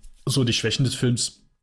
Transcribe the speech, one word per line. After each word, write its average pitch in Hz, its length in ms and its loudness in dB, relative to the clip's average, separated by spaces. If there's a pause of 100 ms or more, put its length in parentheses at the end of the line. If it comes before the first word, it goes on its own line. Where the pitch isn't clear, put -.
(240)
so 135 200 0
die 117 80 2
Schwächen 113 320 0
des 120 100 0
Films, - 540 -2 (140)